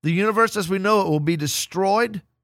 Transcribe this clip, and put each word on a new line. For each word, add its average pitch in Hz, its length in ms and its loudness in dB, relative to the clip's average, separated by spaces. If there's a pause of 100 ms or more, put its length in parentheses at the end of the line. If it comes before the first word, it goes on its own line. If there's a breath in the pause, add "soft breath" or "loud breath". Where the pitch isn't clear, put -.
The 160 100 0
universe 214 440 2
as 185 120 -4
we 196 100 0
know 208 240 2
it 180 60 -2
will 151 120 2
be 165 160 0
destroyed 196 880 -2 (220)